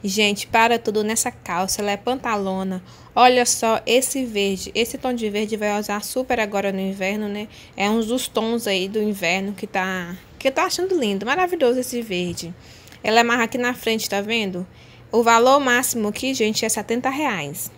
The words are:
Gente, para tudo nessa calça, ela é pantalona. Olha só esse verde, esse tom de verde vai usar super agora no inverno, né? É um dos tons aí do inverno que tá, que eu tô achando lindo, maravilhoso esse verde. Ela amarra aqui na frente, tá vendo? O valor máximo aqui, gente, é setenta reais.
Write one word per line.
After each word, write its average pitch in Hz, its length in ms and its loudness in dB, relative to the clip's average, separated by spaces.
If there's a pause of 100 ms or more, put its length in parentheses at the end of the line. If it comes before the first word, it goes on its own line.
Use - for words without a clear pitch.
Gente, 202 420 0
para 233 320 4
tudo 214 260 0
nessa 226 280 -2
calça, 190 500 -4
ela 208 100 0
é 202 60 -2
pantalona. 196 840 -4 (320)
Olha 247 320 8
só - 400 0
esse 262 360 2
verde, 202 520 -2
esse 233 240 -2
tom 254 120 -2
de 233 160 -2
verde 208 300 -2
vai 208 220 -2
usar 208 240 -4
super 233 360 -2
agora 202 320 0
no 190 80 -4
inverno, 196 480 -4
né? 208 200 -8 (280)
É 202 140 0
um 220 120 2
dos 233 260 -2
tons 226 400 -2
aí 190 200 0
do 214 140 -2
inverno 196 520 -2
que 196 120 -10
tá, 185 500 -4 (220)
que 269 120 0
eu - 20 -2
tô 311 100 -2
achando 359 380 0
lindo, 202 260 -2
maravilhoso 294 540 2
esse 247 240 -4
verde. 180 500 -4 (500)
Ela 226 180 6
amarra 240 240 4
aqui 247 120 -6
na 247 160 0
frente, 226 340 -2
tá 202 140 -2
vendo? 202 460 -4 (440)
O 233 120 4
valor 233 360 6
máximo 247 500 0
aqui, 254 260 -4
gente, 220 280 0
é 220 60 -2
setenta 233 400 -2
reais. 208 680 -4